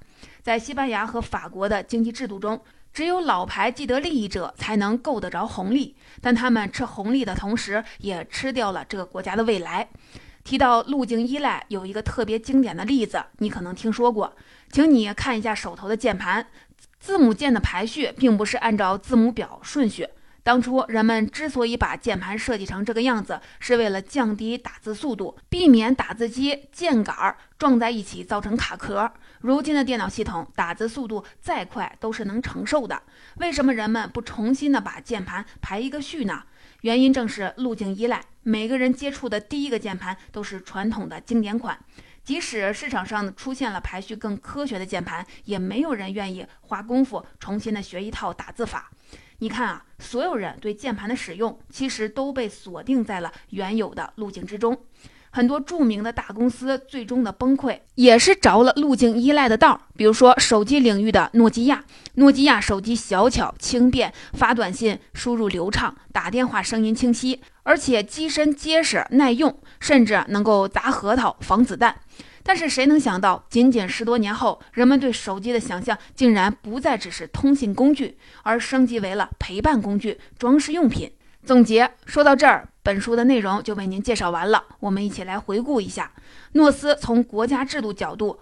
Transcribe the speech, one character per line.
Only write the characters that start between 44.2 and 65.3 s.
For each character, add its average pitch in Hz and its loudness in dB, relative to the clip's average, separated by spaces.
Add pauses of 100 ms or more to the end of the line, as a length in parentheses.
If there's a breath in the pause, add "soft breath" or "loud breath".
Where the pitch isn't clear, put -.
科 285 -10
学 240 -6
的 185 -10
键 190 -6
盘， 175 -10 (200 loud breath)
也 202 -6
没 190 -4
有 311 -2
人 196 -8
愿 196 -8
意 - -14 (140 soft breath)
花 202 -10
功 247 0
夫 214 -4 (140)
重 196 -8
新 220 -6
的 202 -6
学 185 -12
一 214 -10
套 185 -8
打 - -16
字 233 -6
法。 - -12 (480 soft breath)
你 220 -4
看 226 -4
啊， 220 -8 (120)
所 - -6
有 339 -4
人 190 -8
对 208 -6
键 240 -8
盘 202 -8
的 240 -4
使 175 -10
用 220 -4 (120)
其 - -6
实 220 -6
都 269 -6
被 247 -6
锁 175 -16
定 262 0
在 190 -6
了 165 -8 (200 loud breath)
原 196 -4
有 202 -4
的 - -10
路 214 -10
径 185 -14
之 208 -10
中。 233 -2 (580 soft breath)
很 247 4
多 285 -2
著 339 -6
名 214 2
的 233 -6
大 233 -8
公 214 -2
司 254 -2 (100)
最 262 -10
终 247 0
的 208 -2
崩 262 2
溃 262 -4 (160)
也 240 10
是 370 6
着 240 6
了 254 6
路 294 2
径 226 4
依 254 4
赖 285 4
的 220 4
道 302 8
儿， - -2 (160)
比 214 2
如 220 8
说 247 10
手 214 4
机 269 2
领 214 4
域 220 2
的 185 6
诺 226 8
基 233 0
亚。 269 2 (340 loud breath)
诺 277 10
基 277 2
亚 254 6
手 196 -2
机 220 -2
小 202 2
巧 240 0
轻 247 4
便， 233 0 (200 loud breath)
发 233 2
短 214 0
信 208 -2 (160 soft breath)
输 240 -4